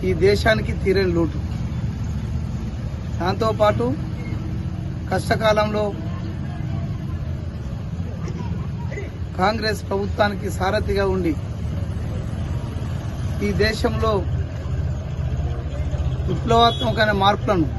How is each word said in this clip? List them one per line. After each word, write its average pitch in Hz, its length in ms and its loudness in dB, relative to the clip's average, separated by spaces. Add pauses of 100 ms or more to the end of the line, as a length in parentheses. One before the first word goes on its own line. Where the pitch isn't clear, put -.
ఈ - 20 4 (160)
దేశానికి 208 460 4 (100)
తీరని 190 340 4
లోటు. 165 220 2 (1800)
దాంతోపాటు 208 680 4 (1200)
కష్టకాలంలో 214 760 4 (3500)
కాంగ్రెస్ 214 500 2
ప్రభుత్వానికి 202 720 0
సారథిగా 202 560 0
ఉండి 170 180 0 (2250)
ఈ 208 40 2 (140)
దేశంలో 220 480 2 (2250)
విప్లవాత్మకమైన 226 840 4 (100)
మార్పులను 196 440 4 (100)